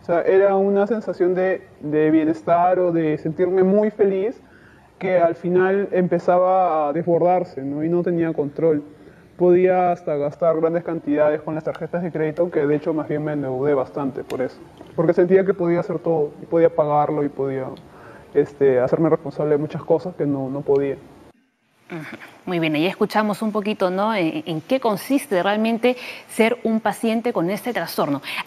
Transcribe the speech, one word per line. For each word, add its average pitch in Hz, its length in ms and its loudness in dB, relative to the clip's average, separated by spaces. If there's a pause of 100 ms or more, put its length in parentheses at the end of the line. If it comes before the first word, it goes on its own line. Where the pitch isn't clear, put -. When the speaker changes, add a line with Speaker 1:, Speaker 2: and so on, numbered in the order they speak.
Speaker 1:
O - 40 -20
sea, 170 160 0
era 196 340 4
una 196 320 2
sensación 185 480 0
de, 185 320 -2 (140)
de 151 280 2
bienestar 165 720 2
o 180 120 2
de 160 280 0
sentirme 180 440 0
muy 208 280 4
feliz 196 440 0 (600)
que 180 220 0
al 170 160 2
final 185 560 0
empezaba 180 960 2
a 147 40 -4
desbordarse, 170 680 0
¿no? 143 220 -6
Y 165 60 -2
no 175 140 0
tenía 170 300 -2
control. 151 500 0 (540)
Podía 180 540 4
hasta 170 240 -4
gastar 147 440 0
grandes 165 240 0
cantidades 151 580 0
con 156 140 -6
las 156 80 -6
tarjetas 165 400 -6
de 170 80 -4
crédito, 156 380 -2
que 160 160 0
de 147 100 2
hecho 151 180 -4
más 151 160 -4
bien 151 140 -4
me 151 100 -4
endeudé 139 400 -2
bastante 135 500 -4
por - 180 -6
eso. - 160 -6 (380)
Porque 170 180 2
sentía 185 320 4
que 190 80 0
podía 170 280 0
hacer 165 180 -6
todo, 156 320 -2 (100)
y - 40 -14
podía 165 280 4
pagarlo, 147 500 0
y 143 60 -2
podía, 135 360 -6 (680)
este, 139 460 2
hacerme 156 300 0
responsable 151 420 -2
de 147 60 2
muchas 147 260 -6
cosas 170 320 -2
que 156 100 -4
no, 135 240 -4
no 139 120 -8
podía. 139 340 0 (960)
Speaker 2:
Ujú. 160 260 -12 (280)
Muy 175 140 -4
bien, 160 160 0
ahí - 100 2
escuchamos 208 560 -2
un 220 100 -2
poquito, 202 380 -2
¿no? 196 260 -2
En, 160 300 -2
en 156 160 -4
qué 262 180 -2
consiste 220 640 -2
realmente 226 540 0 (320)
ser 226 340 2
un 226 160 0
paciente 226 540 -2
con 175 160 0
este 226 240 -6
trastorno. 170 480 -2 (260)